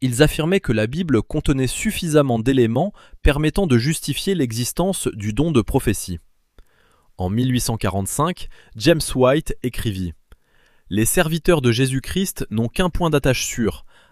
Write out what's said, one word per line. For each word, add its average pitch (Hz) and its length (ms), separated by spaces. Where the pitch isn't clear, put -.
ils 127 220
affirmaient 160 360
que - 120
la 107 160
Bible 139 340
contenait 135 460
suffisamment 147 720
d'éléments 127 540
permettant 151 460
de 127 100
justifier 147 560
l'existence 139 800
du 104 200
don 151 180
de 120 100
prophétie. 101 560
En 92 120
mille 123 220
huit 123 80
cent 113 180
quarante-cinq, 98 720
James 143 260
White 131 480
écrivit : « 95 520
Les - 160
serviteurs 165 560
de 123 100
Jésus-Christ 135 800
n'ont 113 180
qu'un 180 220
point 165 220
d'attache 143 340
sûr, - 400